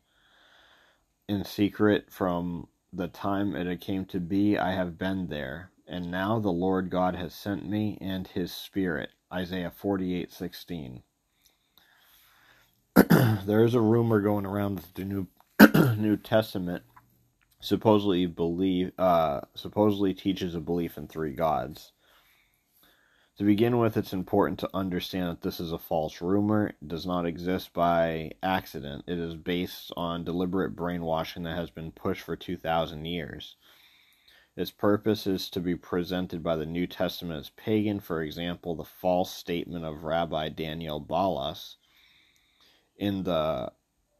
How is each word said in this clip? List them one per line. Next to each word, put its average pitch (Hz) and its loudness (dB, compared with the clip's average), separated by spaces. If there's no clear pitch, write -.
in 101 -2
secret 104 2
from 87 -2
the 87 -4
time 98 -4
it 87 -4
came 95 -4
to 95 -6
be. 98 2
I 92 0
have 87 -4
been 92 -2
there. 73 -8
And 87 -8
now 95 0
the 101 0
Lord 92 0
God 90 2
has 85 -8
sent - -6
me 107 -2
and 92 -6
his 90 -4
Spirit." 85 -4
Isaiah 90 -4
forty-eight 92 -4
sixteen. 76 -10
<clears throat> 113 8
There 104 6
is 117 4
a 123 6
rumor 113 6
going 104 2
around 101 0
that - -16
the 92 -6
New, 98 -4
<clears throat> 139 8
New 107 2
Testament 95 0
supposedly 101 4
believe, 90 0
uh, 82 4
supposedly 101 2
teaches 92 -2
a 85 -4
belief 82 -2
in 73 -12
three 78 -6
gods. 73 -2
To 101 0
begin 113 6
with, 113 2
it's 104 -2
important 90 0
to - -4
understand 90 -2
that 82 -10
this 92 -4
is 82 -6
a 82 -4
false 80 -4
rumor. 104 2
It - -14
does 82 -8
not 90 -2
exist 87 -4
by 82 2
accident. 80 -2
It 87 -4
is 82 -6
based 90 -6
on 85 -4
deliberate 87 -2
brainwashing 87 -4
that 82 -6
has 85 -6
been 82 -12
pushed - -4
for 82 -6
two 90 -8
thousand 80 -2
years. 82 -8
Its 90 -6
purpose 104 2
is 95 -2
to - -6
be 87 0
presented 90 -4
by 82 0
the 76 -2
New 87 -2
Testament 85 -4
as 65 -14
pagan. 107 0
For 80 -4
example, 85 -6
the 76 -8
false 90 0
statement 85 -6
of 78 -8
Rabbi 78 -2
Daniel 78 -6
Balas 78 -4
in 98 -2
the 80 -2